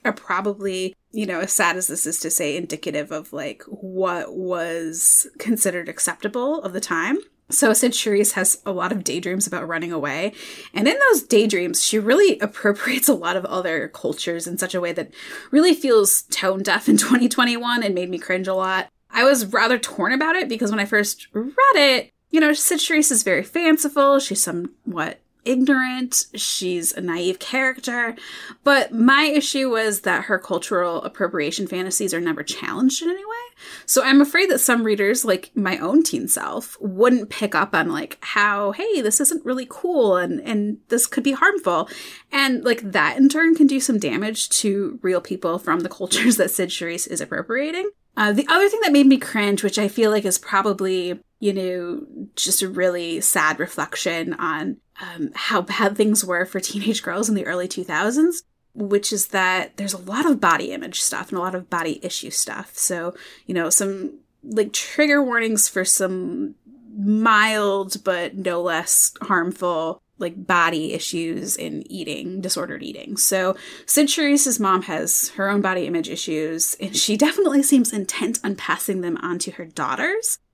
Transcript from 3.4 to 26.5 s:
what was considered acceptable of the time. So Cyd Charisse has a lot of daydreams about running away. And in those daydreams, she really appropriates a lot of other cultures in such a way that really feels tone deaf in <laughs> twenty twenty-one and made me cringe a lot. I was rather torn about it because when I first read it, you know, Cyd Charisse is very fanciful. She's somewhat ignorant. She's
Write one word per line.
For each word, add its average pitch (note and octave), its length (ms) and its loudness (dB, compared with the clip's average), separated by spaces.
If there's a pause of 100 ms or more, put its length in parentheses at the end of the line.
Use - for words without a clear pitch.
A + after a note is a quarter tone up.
what F#3 680 -4
was E3+ 960 0 (100)
considered F3+ 520 -2
acceptable B3 720 -4
of F#3+ 100 -8
the F#3 80 -8
time. F#3+ 380 -2 (340)
So G#3+ 220 4
Cyd B3 180 2
Charisse G#3 400 0
has - 340 0
a G3+ 60 -4
lot F3+ 200 -4
of G3 120 -4
daydreams F3+ 420 -2
about F3 220 -6
running E3 240 -4
away. D#3 420 -4 (400)
And G#3 140 2
in A#4 100 2
those B4+ 240 4
daydreams, G3+ 640 2
she G#3+ 160 2
really C#4+ 400 4
appropriates G#3+ 680 0
a C#4+ 60 6
lot F3+ 240 -2
of F3+ 80 -4
other F3 440 -4
cultures E3+ 580 -6
in F3 100 -6
such F#3 160 -4
a F3+ 80 -2
way E3+ 120 -4
that E3 200 -8 (380)
really D#4 240 6
feels A3+ 480 4
tone F#3+ 400 -2
deaf G3+ 260 2
in G#3+ 80 8
<laughs> - 0 -
twenty A#3+ 320 4
twenty-one A#3+ 540 0
and G3+ 100 0
made F3+ 160 -2
me F3+ 80 -4
cringe F#3 300 -2
a F#3+ 80 0
lot. F#3 340 -2 (220)
I A#3 140 4
was C4 200 4
rather A#3 320 2
torn G#3 340 -4
about D#4 240 0
it F#4 140 -2
because A3 220 -2
when A3 80 0
I G3+ 60 0
first G#3 480 0
read E4+ 420 4
it, C#4 340 4 (220)
you D#4+ 80 4
know, D4+ 120 6
Cyd D4+ 280 0
Charisse D4+ 320 2
is A3+ 100 2
very F3+ 220 0
fanciful. D4 760 2
She's A#3+ 220 -2
somewhat F3 800 -6 (260)
ignorant. B3+ 880 2
She's F3+ 600 -4